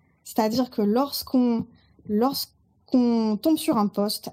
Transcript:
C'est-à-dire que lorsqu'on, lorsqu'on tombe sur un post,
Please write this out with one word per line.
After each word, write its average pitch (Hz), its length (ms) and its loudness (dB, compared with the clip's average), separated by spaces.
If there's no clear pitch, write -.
C'est-à-dire 233 460 0
que - 120 -4
lorsqu'on, 240 840 0
lorsqu'on 233 1300 0
tombe 311 220 0
sur 294 200 -2
un 208 100 2
post, 202 460 -4